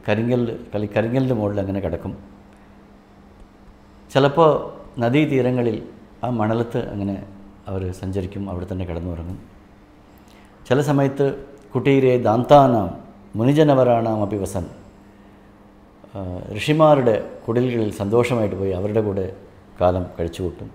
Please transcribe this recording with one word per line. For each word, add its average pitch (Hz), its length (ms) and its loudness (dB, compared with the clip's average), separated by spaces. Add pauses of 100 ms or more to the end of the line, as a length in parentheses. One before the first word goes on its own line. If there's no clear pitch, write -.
കരിങ്കല്ല്, 117 480 0 (180)
കലി-, 104 220 -4
കരിങ്കല്ലിൻ്റെ 127 380 0
മുകളിൽ 104 260 -2
അങ്ങനെ 98 200 -4
കിടക്കും. 90 380 -6 (1900)
ചിലപ്പോൾ 143 640 4 (240)
നദീതീരങ്ങളിൽ 123 880 0 (360)
ആ 120 60 -4
മണലത്ത് 117 580 -2
അങ്ങനെ 101 380 -6 (420)
അവർ 95 240 -6
സഞ്ചരിക്കും, 95 580 -8
അവിടെ 90 220 -8
തന്നെ 92 120 -6
കിടന്നുറങ്ങും. 85 540 -8 (1300)
ചില 131 120 2
സമയത്ത് 139 640 0 (300)
"കുടീരേ 127 480 4
ദാന്താനാം 117 760 6 (380)
മുനിജനവരാണാം 123 880 2
അപി 101 140 -4
വസൻ", 92 300 -6 (1500)
ആ, 107 40 -10 (380)
ഋഷിമാരുടെ 143 760 4 (180)
കുടിലുകളിൽ 117 440 0
സന്തോഷമായിട്ട് 110 640 0
പോയി 98 140 -2
അവരുടെ 104 300 -2
കൂടെ 95 360 -4 (440)
കാലം 90 260 2 (140)
കഴിച്ചുകൂട്ടും. 85 540 -6